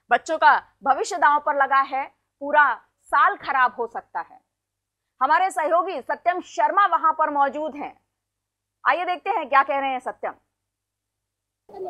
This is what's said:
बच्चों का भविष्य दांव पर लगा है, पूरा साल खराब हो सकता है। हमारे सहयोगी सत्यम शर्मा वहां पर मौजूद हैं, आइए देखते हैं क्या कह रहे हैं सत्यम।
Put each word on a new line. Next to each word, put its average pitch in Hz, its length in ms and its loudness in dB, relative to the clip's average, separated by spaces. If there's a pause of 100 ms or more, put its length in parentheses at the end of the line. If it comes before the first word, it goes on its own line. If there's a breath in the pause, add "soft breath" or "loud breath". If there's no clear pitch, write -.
(120)
बच्चों 277 260 0
का 269 260 4 (200)
भविष्य 330 340 -2
दांव 294 220 4
पर 294 160 -2
लगा 269 260 2
है, 269 300 -6 (280)
पूरा 285 400 2 (220)
साल 330 340 2
खराब 254 420 -2
हो 226 100 -4
सकता - 320 -12
है। - 200 -16 (840)
हमारे 339 260 2
सहयोगी 330 520 -2
सत्यम 339 400 -4
शर्मा 339 440 0
वहां 320 280 0
पर 311 160 0
मौजूद 285 460 -2
हैं, 262 220 -14 (920)
आइए 339 160 0
देखते 359 240 -6
हैं 330 200 -4
क्या 269 140 4
कह 277 160 -2
रहे 269 100 -4
हैं 254 100 -6
सत्यम। - 340 -10 (1600)